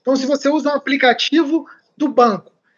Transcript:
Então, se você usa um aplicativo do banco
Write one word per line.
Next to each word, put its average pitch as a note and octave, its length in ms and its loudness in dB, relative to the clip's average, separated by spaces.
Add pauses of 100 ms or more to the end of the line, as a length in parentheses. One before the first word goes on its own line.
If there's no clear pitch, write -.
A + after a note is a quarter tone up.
Então, C4 140 0
se C4+ 100 -2
você C#4 240 -2
usa D4 200 0
um D4 40 -2
aplicativo C#4 920 0 (280)
do D4 120 -2
banco A#3 440 0 (260)